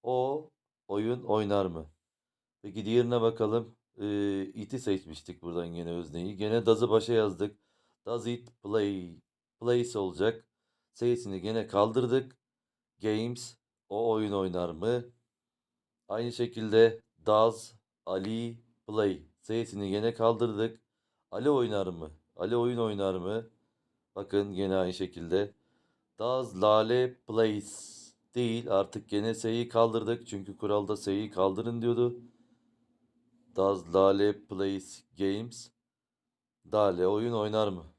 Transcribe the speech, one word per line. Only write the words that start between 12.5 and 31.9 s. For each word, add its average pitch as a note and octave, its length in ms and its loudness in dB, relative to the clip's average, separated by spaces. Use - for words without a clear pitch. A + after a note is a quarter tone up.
Games. A2+ 560 -4
O A2+ 220 0
oyun G#2+ 200 0
oynar F2+ 380 -2
mı? A2 360 -2
Aynı A#2 240 -6
şekilde A2+ 680 4
does A2 480 4
Ali A2 580 -6
play? G2+ 360 0
S'sini A2 500 -4
gene G#2+ 220 0
kaldırdık. A2+ 680 0
Ali A#2 180 0
oynar A2 380 2
mı? E2 240 -10
Ali G#2+ 200 -2
oyun A#2+ 220 0
oynar G2+ 380 -2
mı? G#2 340 -6
Bakın G2+ 380 -2
gene F#2+ 220 0
aynı F#2 180 2
şekilde. F#2 600 -2
Does A#2+ 360 -2
Lale A2 600 4
plays? A2 880 -2
Değil. A#2 360 -2
Artık G2 380 0
gene G#2+ 240 0
S'yi A#2 360 -4
kaldırdık. A2+ 580 2
Çünkü G2 300 -10
kuralda G#2 400 0
S'yi G#2 340 -2
kaldırın G#2+ 500 0
diyordu. A#2+ 400 0